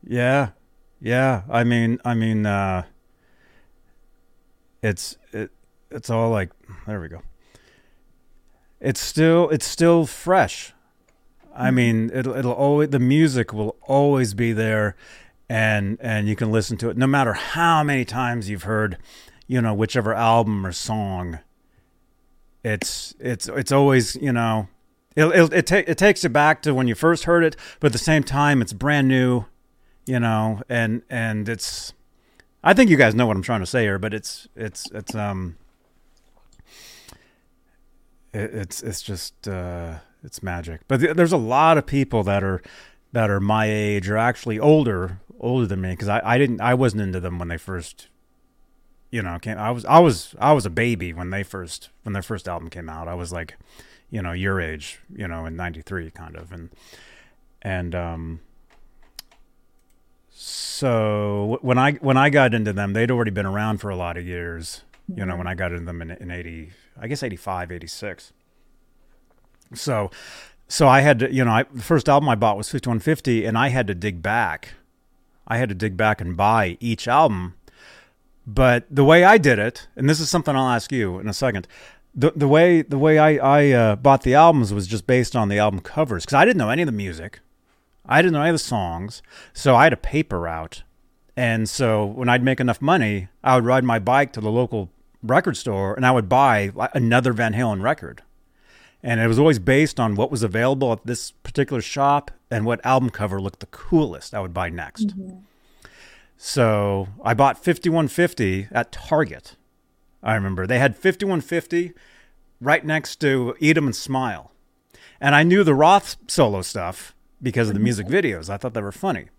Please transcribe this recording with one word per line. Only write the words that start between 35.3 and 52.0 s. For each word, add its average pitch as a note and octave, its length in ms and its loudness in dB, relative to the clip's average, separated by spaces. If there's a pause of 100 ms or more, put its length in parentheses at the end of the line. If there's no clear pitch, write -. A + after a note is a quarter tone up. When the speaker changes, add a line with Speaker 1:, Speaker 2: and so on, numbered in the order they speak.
Speaker 1:
it, G#2+ 220 -8
it's, G2 280 -10
it's A2 200 -10
just, - 460 -12
uh, F2 460 -10 (280)
it's - 200 -18
magic. E2+ 440 -10
But C3 140 0
th-, D#3+ 160 2
there's E3+ 160 4
a F3 60 2
lot C#3+ 400 4
of - 80 -4
people C3 380 0
that G2 200 0
are, F#2+ 180 -2 (500)
that A2 180 0
are G2 100 0
my G#2+ 300 0
age G#2 400 -2
or G#2+ 80 0
actually A2+ 400 -2
older, G#2+ 600 2 (220)
older B2 260 0
than F#2+ 140 -4
me, F#2 160 -4
'cause G2+ 120 -6
I, G#2+ 140 0
I A2+ 140 0
didn't, B2+ 240 0
I A#2+ 140 2
wasn't B2+ 260 0
into F#2 200 -4
them F2 180 -8
when F2 100 -8
they E2+ 80 -6
first, - 520 -12 (1000)
you A2+ 120 -6
know, F2 160 -8
came. A2 180 -8
I G#2+ 140 -4
was, A#2+ 160 -6
I D3+ 120 6
was, D3 400 4
I C#3 140 4
was B2+ 140 0
a F#2 40 -4
baby F2+ 440 -4
when F2+ 160 -10
they G2 120 -6
first, F#2 460 -14 (140)